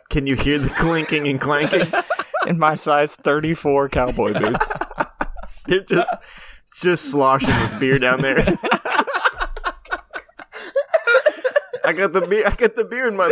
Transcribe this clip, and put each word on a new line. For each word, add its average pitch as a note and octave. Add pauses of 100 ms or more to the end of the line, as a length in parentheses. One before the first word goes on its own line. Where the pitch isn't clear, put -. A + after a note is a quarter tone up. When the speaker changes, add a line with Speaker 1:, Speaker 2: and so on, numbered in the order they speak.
Speaker 1:
Can C#3
you C3+
hear C#3+
the C#3
clinking D#3+
and C#3
clanking?" D3 (340)
Speaker 2:
<laughs> -
In F3
my D#3
size D3
thirty-four D3
cowboy B2
boots. - (500)
Speaker 1:
<laughs> -
They're F#3+
just, E4 (720)
just F3
sloshing C3+
with A#2
beer C3+
down B2+
there. C3+
<laughs> - (3500)
"I E3
got E3+
the F#3
beer, G#3
I G3
got A3+
the A3+
beer B3
in G#3+
my F3+